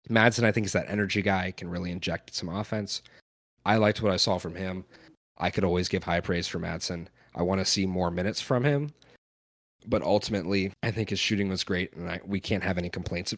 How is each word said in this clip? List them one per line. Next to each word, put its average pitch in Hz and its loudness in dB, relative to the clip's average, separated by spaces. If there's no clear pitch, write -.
Madsen, 113 6
I 107 6
think, 107 2
is 95 -4
that 87 0
energy 101 0
guy, 95 2
can 87 -10
really 90 -4
inject 87 -6
some 87 -6
offense. 104 -4
I 107 6
liked 107 4
what 104 4
I 90 2
saw 92 2
from 87 -6
him. 92 -6
I - 0
could 98 0
always 90 2
give 92 0
high 85 2
praise 87 -2
for 85 -6
Madsen. 85 -6
I - -2
wanna 95 2
see 98 0
more 90 0
minutes 90 -4
from 123 0
him. 147 0
But 113 0
ultimately, 98 2
I 117 0
think 107 -2
his 98 -2
shooting 101 0
was 95 -2
great, 90 -2
and 87 -8
I, 85 -6
we 98 -2
can't 98 -2
have 95 0
any 87 -4
complaints 90 -6